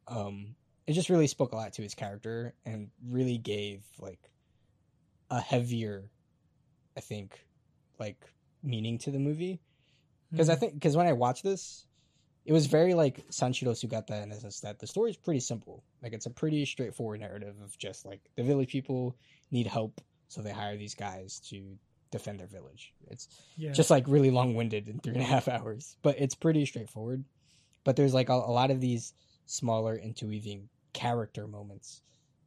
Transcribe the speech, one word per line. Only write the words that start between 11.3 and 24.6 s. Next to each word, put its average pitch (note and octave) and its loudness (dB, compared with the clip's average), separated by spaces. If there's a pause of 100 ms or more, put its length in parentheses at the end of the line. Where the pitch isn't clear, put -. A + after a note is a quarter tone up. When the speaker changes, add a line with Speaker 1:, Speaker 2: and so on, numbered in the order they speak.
Speaker 1:
this, - -4 (580)
it - 2
was D#3 8
very, D#3+ 6
like, D3+ 4
Sanshiro B2+ 0
Sugata A2 -6
in G#2 -10
the G#2+ -10
sense G#2+ -12
that G#2 -10
the - -12
story A3 0
is G3 -10
pretty D#3 0
simple. - -8 (180)
Like, A#2 -10
it's A2 -10
a - -8
pretty D3+ 0
straightforward A2 -6
narrative G2+ -12
of G2+ -16
just, F#2+ -12
like, G2 -16 (140)
the A#2+ -4
village C3+ 2
people B2+ -4 (340)
need A#2+ 2
help, A2 -4 (280)
so - -12
they G#2 -8
hire G#2 -6
these G#2 -12
guys F#2+ -10 (120)
to G2 -16 (320)
defend G#2 -10
their F2+ -14
village. F#2 -20 (140)
It's C3 -18 (280)
Speaker 2:
Yeah. D#3 -6
Speaker 1:
just, D#3 6
like, C3+ 8
really C#3 8
long-winded A2+ 2